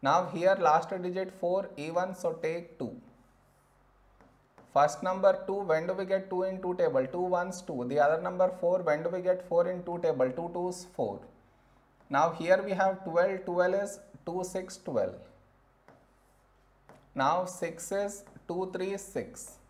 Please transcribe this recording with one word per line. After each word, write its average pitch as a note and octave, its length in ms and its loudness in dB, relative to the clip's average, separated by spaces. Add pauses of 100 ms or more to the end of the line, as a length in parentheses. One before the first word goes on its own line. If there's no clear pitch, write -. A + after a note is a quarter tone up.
Now E3+ 260 4
here F3+ 300 4
last D#3+ 320 6
digit F#3 520 -4
four, F3+ 340 0
even, F3 400 -2
so E3 260 -2
take E3+ 380 -6
two. - 160 -8 (1800)
First D3 300 4
number F#3 420 2
two, G3 180 -2
when E3 240 2
do F#3 60 -2
we F#3+ 120 -4
get F#3+ 240 -2
two F#3 140 -2
in F#3+ 180 -4
two F3+ 140 -4
table? D3+ 320 2
Two F3 140 -4
ones, F3+ 400 -2
two. B2+ 280 -6
The C#3+ 100 0
other D3+ 220 4
number F3+ 280 2 (120)
four, F3+ 200 2
when D#3+ 220 2
do E3+ 60 -2
we F3+ 120 -4
get F#3 280 0
four E3+ 200 4
in F3+ 140 -6
two F3 180 -6
table? C#3 300 2
Two E3+ 220 -6
twos, F3+ 420 -6
four. G2+ 240 -4 (920)
Now D3 220 4
here F3 320 4
we G3+ 80 -4
have F#3+ 320 0
twelve, F#3 420 2
twelve F3+ 280 2
is G3+ 260 -2 (260)
two, F3+ 180 -4
six, F#3 340 -8
twelve. G2 380 -2 (2000)
Now E3+ 320 2
six - 460 -8
is G3+ 320 -4 (240)
two, F3+ 240 -4
three, F#3 260 -4
six. - 600 -10 (120)